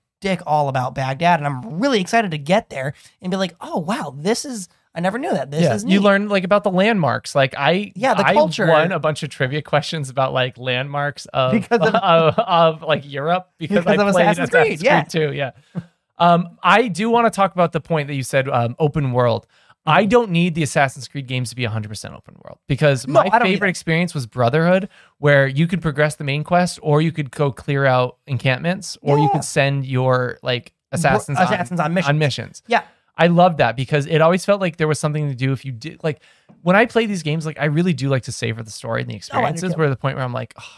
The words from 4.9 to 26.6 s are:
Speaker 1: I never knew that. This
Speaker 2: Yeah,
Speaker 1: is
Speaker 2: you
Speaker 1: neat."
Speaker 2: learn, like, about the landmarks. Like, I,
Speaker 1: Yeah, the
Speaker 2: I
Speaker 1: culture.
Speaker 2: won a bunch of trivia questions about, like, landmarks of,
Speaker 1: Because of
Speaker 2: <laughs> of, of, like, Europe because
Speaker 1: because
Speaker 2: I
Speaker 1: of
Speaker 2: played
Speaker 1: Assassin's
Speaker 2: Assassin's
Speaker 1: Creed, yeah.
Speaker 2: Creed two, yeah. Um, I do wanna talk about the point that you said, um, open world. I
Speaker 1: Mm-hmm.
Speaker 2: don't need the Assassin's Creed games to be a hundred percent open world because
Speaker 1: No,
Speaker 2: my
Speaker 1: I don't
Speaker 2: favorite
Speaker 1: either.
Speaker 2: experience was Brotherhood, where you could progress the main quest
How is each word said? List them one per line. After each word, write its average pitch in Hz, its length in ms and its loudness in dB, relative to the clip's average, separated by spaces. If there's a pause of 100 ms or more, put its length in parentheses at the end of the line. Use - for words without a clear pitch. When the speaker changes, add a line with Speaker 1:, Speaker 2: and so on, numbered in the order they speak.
Speaker 1:
I 165 60 -8
never 190 180 -2
knew 330 120 -6
that. 139 200 -4
This 151 120 0
Speaker 2:
Yeah, 139 120 2
Speaker 1:
is 104 100 -4
Speaker 2:
you 175 60 -2
Speaker 1:
neat." 196 100 4
Speaker 2:
learn, 202 280 2
like, 202 140 0
about 202 220 0
the 202 60 0
landmarks. 180 640 0
Like, 135 220 2
I, 180 380 0
Speaker 1:
Yeah, 240 200 0
the 185 120 2
Speaker 2:
I 175 80 6
Speaker 1:
culture. 208 320 2
Speaker 2:
won 160 240 4
a 175 80 -2
bunch 151 240 -2
of 151 60 -6
trivia 139 340 -4
questions 147 480 -2
about, 131 220 -2
like, 127 260 -2
landmarks 139 680 -6
of, 131 260 0
Speaker 1:
Because 226 340 0
of 220 80 2
Speaker 2:
<laughs> - 0 -
of, 165 440 4
of, 165 440 2
like, 147 260 0
Europe 151 500 -4
because 175 260 0
Speaker 1:
because 202 160 2
Speaker 2:
I - 20 4
Speaker 1:
of 202 100 2
Speaker 2:
played 180 180 4
Speaker 1:
Assassin's 170 180 0
Speaker 2:
Assassin's 165 320 2
Speaker 1:
Creed, - 20 -10
yeah. 277 200 4
Speaker 2:
Creed - 80 -10
two, 156 220 -2
yeah. 139 180 -4 (680)
Um, 175 440 2
I 208 260 6
do 202 220 -2
wanna 226 200 4
talk 196 220 0
about 170 200 0
the 160 80 -4
point 147 280 -4
that 147 60 -6
you 135 80 -4
said, 135 260 0
um, 120 320 0
open 143 320 0
world. 120 340 2 (420)
I 160 140 6
Speaker 1:
Mm-hmm. 220 60 0
Speaker 2:
don't 240 240 2
need 170 240 0
the 160 80 -2
Assassin's 135 420 -2
Creed 135 220 -12
games 127 220 -6
to 117 60 -14
be 123 80 -6
a 110 60 -2
hundred 107 200 -6
percent - 240 -14
open - 280 -20
world - 240 -20
because 139 400 2
Speaker 1:
No, - 60 -6
Speaker 2:
my - 80 6
Speaker 1:
I 196 180 4
don't 240 40 2
Speaker 2:
favorite 185 100 2
Speaker 1:
either. 202 140 0
Speaker 2:
experience 170 480 -2
was 127 120 -6
Brotherhood, 160 640 2 (300)
where 139 280 4
you 143 220 0
could 175 120 -4
progress 151 360 0
the 156 80 -12
main 143 180 -4
quest 175 400 0